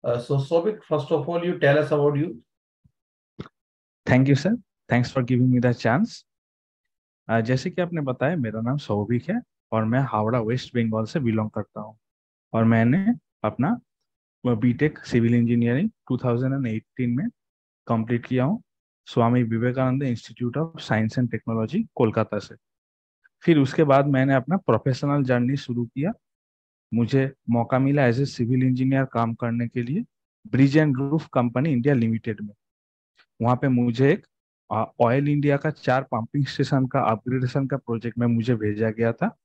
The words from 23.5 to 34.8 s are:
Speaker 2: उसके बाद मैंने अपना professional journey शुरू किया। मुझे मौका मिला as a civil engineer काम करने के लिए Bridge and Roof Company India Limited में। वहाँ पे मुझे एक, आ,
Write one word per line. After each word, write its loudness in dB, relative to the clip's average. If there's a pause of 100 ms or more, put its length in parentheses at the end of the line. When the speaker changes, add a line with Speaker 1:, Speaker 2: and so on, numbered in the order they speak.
Speaker 2:
उसके 2
बाद 6
मैंने 2
अपना 0
professional 0
journey 0
शुरू -6
किया। -4 (840)
मुझे 2 (180)
मौका 2
मिला 2
as 4
a 0
civil 0
engineer 2
काम 0
करने -4
के -6
लिए -4 (460)
Bridge 4
and 4
Roof -2 (140)
Company 0
India 2
Limited -4
में। -14 (880)
वहाँ 2
पे -2
मुझे 2
एक, -2 (460)
आ, -2 (160)